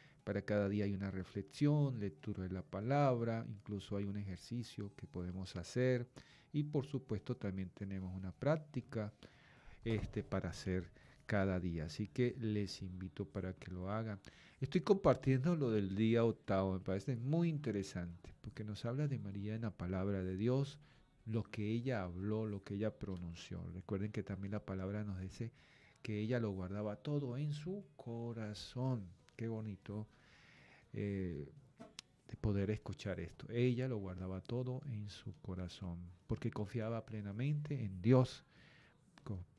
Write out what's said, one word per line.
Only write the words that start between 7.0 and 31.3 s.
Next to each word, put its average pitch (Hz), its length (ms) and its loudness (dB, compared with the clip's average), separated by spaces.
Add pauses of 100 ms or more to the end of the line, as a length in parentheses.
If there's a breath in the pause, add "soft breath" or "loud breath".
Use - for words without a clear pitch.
también 95 380 -2
tenemos 95 420 -4
una 95 160 -6
práctica, 127 800 -2 (720 loud breath)
este, 107 400 0
para 95 280 -2
hacer 92 380 -2 (360 loud breath)
cada 95 340 4
día. 82 260 0
Así 101 220 -2
que 123 320 2
les 107 420 0
invito 92 440 -6
para 92 280 -4
que - 180 -12
lo 90 180 -4
hagan. 107 300 -2 (420 loud breath)
Estoy 139 200 2
compartiendo 151 760 6
lo 131 140 4
del 98 220 4
día 113 300 6
octavo, 98 500 4
me 92 60 0
parece 98 380 0
muy 160 320 2
interesante, 98 920 -2
porque - 240 -8
nos 107 220 -6
habla 139 240 2
de 123 100 -2
María 101 360 -4
en 113 80 -4
la 107 80 0
palabra 95 520 0
de 92 140 0
Dios, 127 420 2 (460 loud breath)
lo 110 180 0
que 104 260 -2
ella 117 340 0
habló, 101 440 0
lo 101 160 -4
que 101 120 -6
ella 107 220 0
pronunció. 87 640 -6 (120)
Recuerden 98 400 -2
que 104 100 -2
también 98 300 -6
la 104 120 -4
palabra 98 380 -2
nos 98 160 -4
dice 104 320 -6 (500 loud breath)
que 107 180 -2
ella 117 200 2
lo 110 120 0
guardaba 101 460 -4
todo 143 380 -2
en 147 160 -2
su 180 340 -6 (120)
corazón. 117 1120 -4 (260)
Qué 113 120 -4
bonito, 107 600 -6 (840 loud breath)
eh, 95 600 -2 (760)